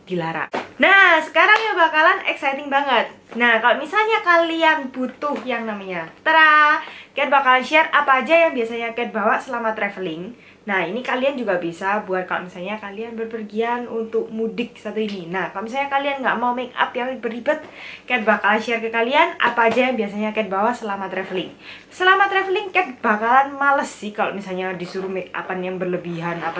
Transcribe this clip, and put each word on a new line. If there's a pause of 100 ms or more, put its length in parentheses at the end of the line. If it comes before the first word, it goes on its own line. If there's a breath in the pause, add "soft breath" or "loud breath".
dilarang. (220)
Nah,
sekarang
yang
bakalan
exciting
banget. (320)
Nah,
kalau
misalnya
kalian
butuh (100)
yang
namanya, (140)
tara, (300 loud breath)
Cat
bakalan
share
apa
aja
yang
biasanya
Cat
bawa
selama
traveling. (320 loud breath)
Nah,
ini
kalian
juga
bisa
buat
kalau
misalnya
kalian
berpergian
untuk
mudik
satu
ini.
Nah,
kalau
misalnya
kalian
nggak
mau
make
up
yang
ribet-ribet, (480 loud breath)
Cat
bakalan
share
ke
kalian
apa
aja
yang
biasanya
Cat
bawa
selama
traveling. (400 loud breath)
Selama
traveling,
Cat
bakalan
males
sih
kalau
misalnya
disuruh
make
upan
yang
berlebihan,
apa